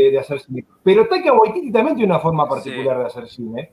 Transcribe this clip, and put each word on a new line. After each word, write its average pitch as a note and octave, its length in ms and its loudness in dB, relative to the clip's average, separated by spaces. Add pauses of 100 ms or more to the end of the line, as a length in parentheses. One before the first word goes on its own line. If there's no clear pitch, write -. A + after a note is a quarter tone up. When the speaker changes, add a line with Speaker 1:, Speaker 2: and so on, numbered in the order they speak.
Speaker 1:
de, C3+ 80 6
de C3+ 80 0
hacer C3+ 200 -6
cine, B2+ 240 -12 (200)
pero G3 240 4
Taika E4+ 260 0
Waititi E4+ 380 2
también A#3+ 260 0
tiene G#3 160 2
una D#3 80 0
forma D#3 260 0
particular C3 480 -4
Speaker 2:
Sí. B2+ 40 -2
Speaker 1:
de B2 80 -4
hacer A#2+ 200 -14
cine, A#2 460 -12